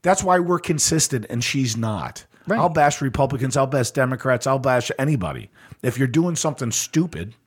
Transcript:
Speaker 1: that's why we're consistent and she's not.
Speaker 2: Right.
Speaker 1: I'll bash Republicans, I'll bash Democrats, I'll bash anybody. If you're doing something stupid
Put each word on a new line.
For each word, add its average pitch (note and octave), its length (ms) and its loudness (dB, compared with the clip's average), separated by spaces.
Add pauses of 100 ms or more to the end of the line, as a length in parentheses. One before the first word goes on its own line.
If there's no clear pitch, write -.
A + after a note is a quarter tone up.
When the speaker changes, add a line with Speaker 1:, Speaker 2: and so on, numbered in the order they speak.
Speaker 1:
that's F#3 200 2
why F#3 180 4
we're F3 180 0
consistent D#3 720 0
and A#2+ 140 -2
she's B2+ 320 0
not. G#2+ 480 -4 (220)
Speaker 2:
Right. G#3+ 120 0
Speaker 1:
I'll E3+ 100 4
bash D3 340 4
Republicans, C3 540 0
I'll C3+ 100 4
bash C3 240 0
Democrats, B2+ 560 0
I'll C3+ 120 2
bash B2+ 400 0
anybody. F2+ 520 -2 (320)
If A#2+ 160 -2
you're C3+ 100 2
doing E3 280 0
something C3+ 340 -4
stupid A2+ 640 -4 (120)